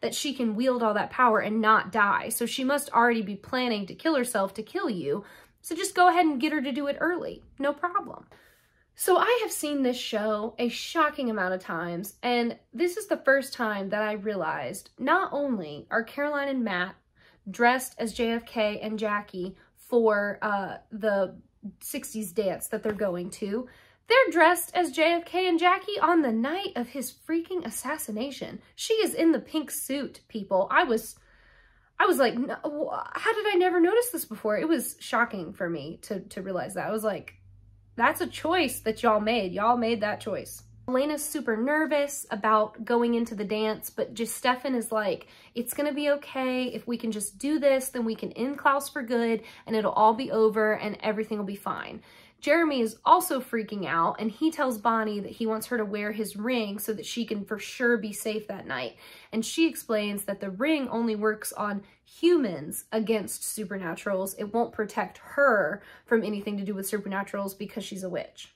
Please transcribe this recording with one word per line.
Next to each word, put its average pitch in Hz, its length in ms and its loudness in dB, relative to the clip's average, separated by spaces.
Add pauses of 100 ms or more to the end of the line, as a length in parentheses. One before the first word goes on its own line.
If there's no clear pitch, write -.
that 233 120 -2
she 269 220 -4
can 226 200 0
wield 247 280 2
all 214 100 4
that 202 160 0
power 226 300 4
and 214 200 0
not 214 320 6
die. 202 380 2
So 233 160 -2
she 233 180 -4
must 277 300 0
already 233 300 6
be 196 120 -6
planning 226 520 -2
to 170 80 -14
kill 320 180 0
herself 226 400 0
to 220 100 -10
kill 349 280 -4
you. 170 320 -2 (380)
So - 120 -8
just 381 220 -4
go 359 120 8
ahead 349 200 6
and 285 120 0
get 294 140 0
her 302 80 0
to 269 100 -2
do 277 140 -2
it 285 140 -2
early. - 440 -2 (140)
No 285 160 0
problem." 359 540 -4 (640)
So - 240 4
I 427 240 4
have 392 100 -4
seen 294 300 -2
this 247 160 2
show 214 640 -2
a 240 100 2
shocking 294 640 0
amount 185 240 0
of 185 60 -4
times, 175 600 -6
and 240 380 0 (120)
this 349 240 0
is 427 120 -8
the 302 100 0
first 269 360 2
time 208 360 -2
that 208 140 0
I 214 80 0
realized 185 880 -4
not 311 320 2
only 208 580 -4
are 226 140 0
Caroline 285 460 -4
and 262 140 0
Matt 185 320 -2 (540)
dressed 240 480 2
as 226 160 -4
J 233 180 0
F 233 140 -4
K 208 360 -2
and 220 180 -6
Jackie 208 560 -4 (220)
for, 208 640 2
uh, 196 340 -2 (140)
the 202 460 0 (440)
sixties 220 500 -8
dance 185 360 -2
that - 160 -6
they're 214 100 -2
going 185 380 -2
to. 220 360 -6 (400)
They're 466 240 6
dressed 339 420 6
as 339 180 2
J 320 220 4
F 339 120 0
K 370 220 0
and 339 120 2
Jackie 381 400 2
on 330 240 6
the 247 80 2
night 294 440 -2
of 240 120 -4
his 254 240 -8
freaking 330 520 -4
assassination. 247 960 -8 (160)
She - 200 0
is 427 180 2
in 330 180 6
the 269 80 4
pink 311 300 -4
suit, - 580 -6
people. 196 440 0
I 302 120 6
was, 233 320 -2 (840)
I 381 80 4
was 330 100 4
like, 247 180 4
"No, 247 280 -4
wh-, - 560 -6
how 453 140 0
did 427 140 -2
I 403 80 2
never 359 240 4
notice 427 300 4
this - 160 -6
before?" 214 320 -2
It 311 100 -2
was 311 320 0
shocking 214 540 -2
for 175 160 -4
me 156 340 -6
to, 196 180 -6
to - 200 -12
realize 185 320 -6
that. 151 140 -4
I 180 40 -4
was 214 120 -4
like, 190 320 -4 (640)
"That's 285 240 4
a 311 60 -2
choice 320 520 0
that 220 240 -4
y'all 220 160 6
made. 214 340 0
Y'all 220 240 2
made 233 240 0
that 208 200 -2
choice." - 420 -8 (240)
Elena's 285 360 0
super 240 320 -2
nervous 285 760 0
about 214 520 2
going 240 300 2
into 233 220 -2
the 202 100 -4
dance, 214 460 -2
but - 240 -4
just 220 200 -4
Stefan 254 380 0
is 226 180 -2
like, 208 360 -2 (260)
"It's 233 220 -6
gonna 294 180 0
be 294 160 0
okay. 262 540 0
If 233 240 -6
we 240 100 -2
can 226 140 -4
just 208 260 -6
do 294 220 0
this, 269 300 4
then 240 160 -4
we 226 100 -2
can 202 160 -8
end 277 260 -4
Klaus 277 320 2
for 285 140 -6
good, 233 400 0 (240)
and 226 80 -2
it'll 214 160 2
all 220 240 6
be 254 160 -4
over, 214 420 4
and 208 300 -4
everything 214 340 -2
will 208 80 -4
be 202 100 -8
fine." - 460 -8 (400)
Jeremy 302 380 4
is 220 240 0
also 302 380 4
freaking 214 440 -6
out, 165 320 2
and 214 140 -4
he 311 180 2
tells 262 280 0
Bonnie 214 420 0
that 196 140 -8
he 233 120 -4
wants 220 220 -2
her 247 100 -2
to 214 60 0
wear 208 300 -4
his 208 240 -6
ring 214 420 -2
so 220 140 -4
that 170 120 -8
she 233 200 -4
can 208 180 -6
for 202 160 -6
sure 240 380 0
be 208 160 -6
safe 214 340 -6
that 196 180 -10
night. 127 300 -6 (380)
And 226 120 -2
she 330 220 2
explains 208 560 -2
that 202 160 -6
the 202 100 -6
ring 269 380 0
only 226 300 0
works 214 340 0
on 202 320 -4 (220)
humans 208 880 2
against 220 520 -2
supernaturals. 190 960 -4
It 208 120 -6
won't 233 200 0
protect 202 480 -4
her 202 640 2 (220)
from 233 180 2
anything 208 340 -4
to 196 60 -4
do 202 100 -4
with 196 160 -6
supernaturals 196 640 -4
because 202 280 -10
she's 190 200 -10
a 185 60 -6
witch. - 460 -10